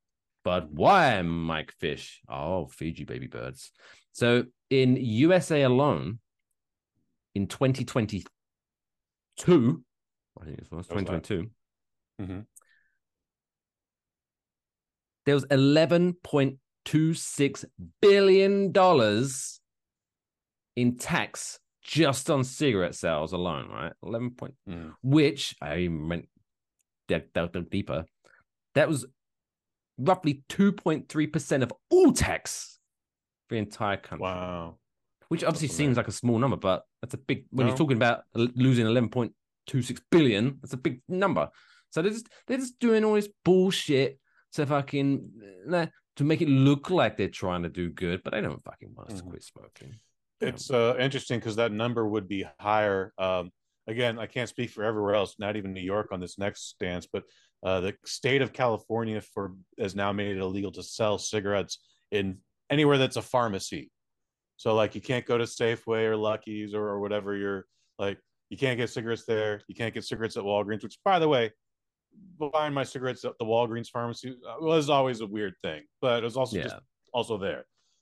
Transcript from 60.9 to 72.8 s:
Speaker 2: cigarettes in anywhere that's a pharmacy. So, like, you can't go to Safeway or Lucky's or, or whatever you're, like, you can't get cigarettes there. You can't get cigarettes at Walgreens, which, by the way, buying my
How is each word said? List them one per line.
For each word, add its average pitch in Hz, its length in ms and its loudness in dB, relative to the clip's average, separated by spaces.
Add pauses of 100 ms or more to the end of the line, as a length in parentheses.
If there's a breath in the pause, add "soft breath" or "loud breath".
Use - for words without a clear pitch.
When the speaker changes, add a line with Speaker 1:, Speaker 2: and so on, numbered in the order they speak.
Speaker 2:
cigarettes 101 640 -4 (320)
in 98 280 -2 (300)
anywhere 143 280 4
that's 131 200 2
a 110 40 -6
pharmacy. 101 680 -4 (680)
So, 110 180 0
like, 107 200 2
you 104 60 -10
can't 123 240 -4
go 120 120 0
to 117 80 0
Safeway 113 600 -2
or 110 100 0
Lucky's 107 580 -4
or, 107 140 -4
or 101 120 -4
whatever 101 360 -4
you're, 98 300 -4 (320)
like, 101 220 -4 (300)
you 113 80 -14
can't 127 200 0
get 117 120 -2
cigarettes 113 360 -6
there. 107 420 -2
You 95 80 -18
can't 113 180 -6
get 107 120 -10
cigarettes 113 320 -6
at 101 60 -6
Walgreens, 104 400 -2
which, - 200 -14
by 190 160 4
the 160 80 2
way, 120 240 2 (840)
buying 151 360 -2
my 139 100 0